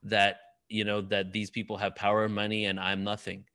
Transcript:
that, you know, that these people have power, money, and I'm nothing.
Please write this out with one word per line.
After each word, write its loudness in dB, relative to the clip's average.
that, 4
you 0
know, 0
that 0
these -4
people -6
have -2
power, 2
money, 0
and 0
I'm -2
nothing. -6